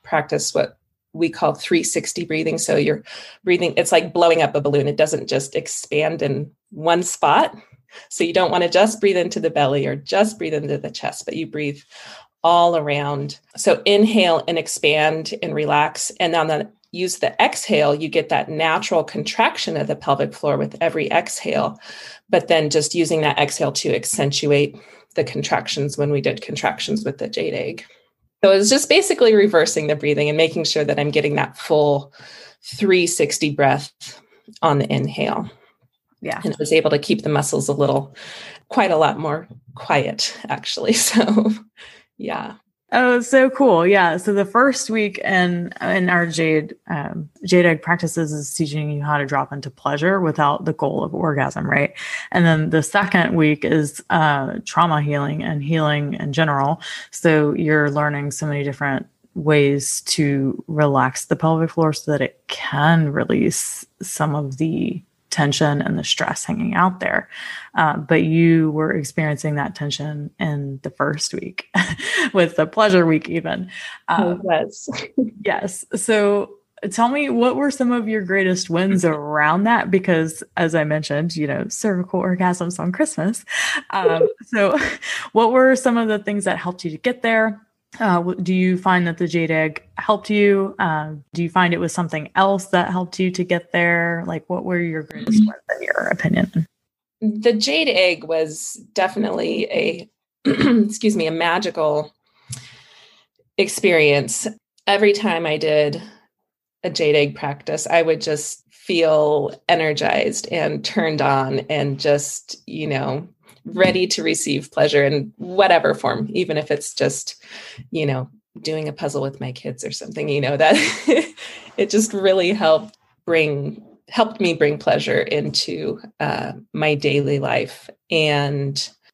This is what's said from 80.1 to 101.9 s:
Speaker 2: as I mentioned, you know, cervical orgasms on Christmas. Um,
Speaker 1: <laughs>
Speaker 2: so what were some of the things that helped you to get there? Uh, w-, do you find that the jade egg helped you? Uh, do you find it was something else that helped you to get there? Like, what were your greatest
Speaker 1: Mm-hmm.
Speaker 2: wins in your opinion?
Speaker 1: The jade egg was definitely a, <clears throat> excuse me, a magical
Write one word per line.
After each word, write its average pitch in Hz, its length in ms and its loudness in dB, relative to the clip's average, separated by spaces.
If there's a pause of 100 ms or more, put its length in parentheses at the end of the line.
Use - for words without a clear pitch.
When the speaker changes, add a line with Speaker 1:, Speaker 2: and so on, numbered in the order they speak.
Speaker 2:
as 165 180 0
I 156 100 2
mentioned, 156 520 -2
you 151 100 -2
know, 139 220 -4
cervical 185 540 -2
orgasms 180 580 0
on 175 100 -4
Christmas. 208 540 -2 (460)
Um, 165 360 2 (120)
Speaker 1:
<laughs> 233 80 -20
Speaker 2:
so 214 320 2 (540)
what 226 200 4
were 262 240 6
some 247 220 0
of 226 100 0
the 214 100 0
things 202 260 -4
that 185 120 0
helped 180 260 -8
you 170 100 -6
to 156 60 -10
get 247 220 -4
there? 220 400 0 (400)
Uh, 196 160 4
w-, 175 260 -2
do 180 100 0
you 185 240 2
find 180 300 2
that 165 100 -4
the 175 120 -2
jade 165 220 -2
egg 156 320 0 (140)
helped 208 320 -2
you? 202 500 2
Uh, 156 340 -2 (200)
do 170 100 -4
you 170 60 -2
find 175 240 2
it 170 60 0
was 170 160 -2
something 160 400 -4
else 196 320 2
that 175 240 0
helped 180 280 -4
you 185 120 0
to 180 140 -4
get 175 280 -4
there? 170 540 0
Like, 165 240 -6
what 180 140 -4
were 180 160 -2
your 160 240 -4
greatest 214 360 0
Speaker 1:
Mm-hmm. 214 60 8
Speaker 2:
wins - 340 -6
in - 40 -8
your - 240 -2
opinion? - 580 0 (560)
Speaker 1:
The 214 320 2
jade 285 340 0
egg 180 360 2
was 160 500 -4 (180)
definitely 190 800 -2
a, 170 400 -4 (160)
<clears throat> - 180 -20
excuse 233 720 2
me, 160 100 0
a 156 40 -2
magical 165 800 0 (1500)